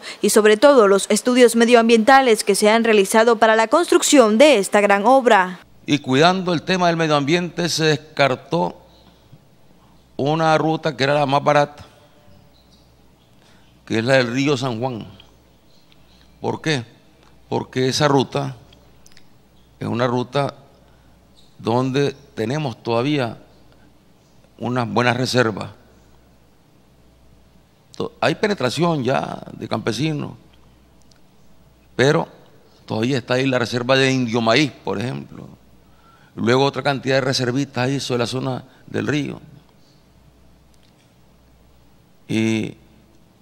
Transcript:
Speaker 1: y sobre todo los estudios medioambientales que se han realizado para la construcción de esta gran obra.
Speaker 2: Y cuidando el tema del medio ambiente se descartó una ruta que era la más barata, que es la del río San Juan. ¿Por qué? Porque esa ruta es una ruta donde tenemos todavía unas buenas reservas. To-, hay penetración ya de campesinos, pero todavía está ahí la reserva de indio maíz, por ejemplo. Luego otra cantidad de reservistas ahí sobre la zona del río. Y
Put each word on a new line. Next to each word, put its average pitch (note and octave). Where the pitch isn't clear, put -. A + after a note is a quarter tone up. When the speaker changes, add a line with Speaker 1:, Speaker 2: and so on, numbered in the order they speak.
Speaker 1:
y G#3
sobre G#3+
todo C4
los G3
estudios A#3+
medioambientales A#3
que G3+
se G#3
han A3+
realizado A3
para A3
la A3+
construcción C#4+
de C#4
esta G3+
gran G3+
obra. A3
Speaker 2:
Y C#3+
cuidando E3+
el D#3
tema F3+
del E3+
medio D#3
ambiente E3+
se D#3+
descartó C#3+
una D#3
ruta D#3+
que C3
era C#3+
la D3
más C#3
barata, C#3+
que G#2+
es A2+
la C3+
del B2+
río C#3
San A#2+
Juan. A#2
¿Por B2
qué? D3
Porque B2+
esa D3
ruta C#3
es G#2+
una A2+
ruta B2
donde C3
tenemos A#2+
todavía A#2+
unas A#2+
buenas A#2
reservas. A2+
To-, -
hay C#3+
penetración E3
ya B2
de -
campesinos, C3
pero C#3+
todavía A#2
está A#2+
ahí C3
la B2+
reserva A#2+
de C3
indio B2
maíz, A#2
por G2
ejemplo. B2
Luego A#2
otra C#3
cantidad C3+
de C3+
reservistas B2+
ahí C#3
sobre B2
la A#2
zona C3
del G#2+
río. C3+
Y A2